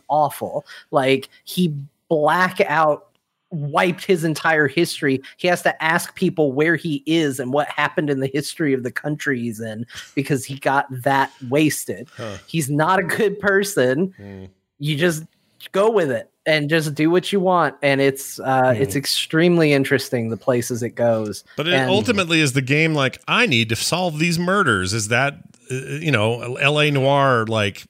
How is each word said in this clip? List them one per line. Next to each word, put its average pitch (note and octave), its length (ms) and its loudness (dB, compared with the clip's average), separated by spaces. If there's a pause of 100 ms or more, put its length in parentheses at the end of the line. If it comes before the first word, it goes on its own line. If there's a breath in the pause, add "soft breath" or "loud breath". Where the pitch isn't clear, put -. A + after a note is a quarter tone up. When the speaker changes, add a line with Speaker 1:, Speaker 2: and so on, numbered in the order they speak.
Speaker 1:
awful. C#3 560 -2 (260 loud breath)
Like, C3+ 380 2 (160 soft breath)
he F3+ 280 0 (360)
black E3+ 540 2
out D3+ 460 0 (420)
wiped E3 540 -2
his F3 200 2
entire D#3 440 2
history. C#3+ 520 0 (160 loud breath)
He - 120 -2
has F3 140 2
to D#3+ 200 0
ask E3 320 0
people D#3 380 0
where D#3 240 2
he D3+ 300 -4
is D3+ 340 0
and B2+ 120 -6
what D3 160 0
happened D3 400 -2
in C#3 120 0
the C3+ 120 -2
history C#3+ 400 -2
of B2 120 0
the B2 80 -6
country D3 480 -4
he's A#2 200 -6
in A2+ 260 -10 (280 loud breath)
because C3+ 300 -2
he C3+ 140 -10
got C#3 280 0 (160)
that C3+ 300 0 (160)
wasted. C#3 680 0
Speaker 2:
Huh. G#2+ 200 -10 (100)
Speaker 1:
He's D#3 240 -4
not D#3 300 2
a - 20 0
good G3+ 380 -2
person. F#3+ 760 0
Speaker 2:
Hmm. G2 280 -14 (340)
Speaker 1:
You D3 180 -4
just D#3+ 280 -2 (480)
go G3+ 180 2
with F3+ 220 2
it A2 180 -6 (160)
and D3+ 240 2
just D#3 240 0
do D#3 160 2
what F3 220 0
you G3+ 80 2
want. F3 420 2
And C#3 180 2
it's, C#3 400 0
uh, C3 340 2
Speaker 2:
Hmm. A#2+ 80 -2
Speaker 1:
it's C3+ 140 -2
extremely D#3+ 760 2
interesting C3 580 0
the A2+ 60 -4
places A#2+ 460 -2
it A#2 120 -4
goes. A2 480 -2 (140 loud breath)
Speaker 2:
But D3 100 -4
it F3 80 0
Speaker 1:
And C3 160 0
Speaker 2:
ultimately G3 500 2
is C#3+ 140 2
the C#3 80 2
game, D3+ 320 2
like, C3+ 340 -2
"I G3+ 180 0
need A#2 240 2
to A2+ 60 -2
solve E3 440 -2
these E3+ 180 0
murders." D3+ 560 0
Is G#2+ 140 -4
that, C3 260 0 (360)
uh, B2+ 40 -6
you C#3+ 380 -6
know, A#2 420 0
L D3 260 0
A D3+ 100 4
Noire, C3+ 560 4
like, G#2+ 440 -2